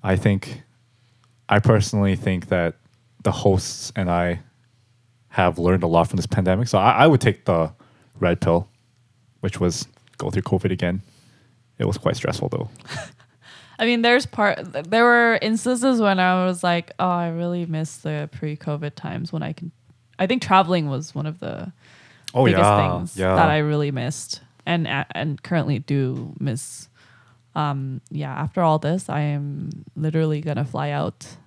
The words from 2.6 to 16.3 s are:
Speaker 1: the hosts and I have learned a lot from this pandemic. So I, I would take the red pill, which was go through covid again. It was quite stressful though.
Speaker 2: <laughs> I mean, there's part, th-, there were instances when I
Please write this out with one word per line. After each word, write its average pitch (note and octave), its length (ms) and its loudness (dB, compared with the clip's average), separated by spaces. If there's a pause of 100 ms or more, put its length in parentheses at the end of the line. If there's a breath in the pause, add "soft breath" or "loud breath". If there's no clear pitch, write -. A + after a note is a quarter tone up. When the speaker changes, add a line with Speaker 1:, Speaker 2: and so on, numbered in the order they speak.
Speaker 1:
the F#2+ 100 0
hosts - 640 0
and F2+ 140 -2
I F2 300 0 (880)
have F2 300 2
learned F2 240 2
a E2+ 40 0
lot E2+ 220 4
from - 80 -4
this F2 100 -2
pandemic. F#2+ 420 0
So G#2 100 2
I, G2+ 120 6
I B2+ 160 6
would D3 140 6
take - 240 0
the E2 280 2 (480 soft breath)
red F2 200 2
pill, F2 280 2 (720)
which - 200 -4
was F2 280 -2 (300)
go F#2+ 120 -4
through F#2+ 120 -2
covid F#2 280 0
again. F2+ 320 -2 (760 soft breath)
It - 80 -2
was G2 120 -2
quite - 180 -2
stressful - 340 -4
though. - 180 -6 (560 loud breath)
Speaker 2:
<laughs> - 540 -20
I A3+ 80 0
mean, A#3 160 2
there's A#3+ 240 4
part, - 460 -2
th-, D3 140 -8
there A3 180 2
were A#3 380 6
instances A#3+ 580 0
when G3 200 4
I F#3 260 4